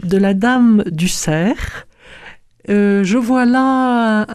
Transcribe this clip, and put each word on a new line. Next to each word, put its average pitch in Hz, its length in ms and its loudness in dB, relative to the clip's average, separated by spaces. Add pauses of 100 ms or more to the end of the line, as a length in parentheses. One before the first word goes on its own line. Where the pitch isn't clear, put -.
de 180 140 -2
la 196 180 2
Dame 233 560 2
du 165 180 -2
Cerf, - 760 -4 (840)
euh, 202 340 2
je 202 140 0
vois 247 260 0
là 247 880 0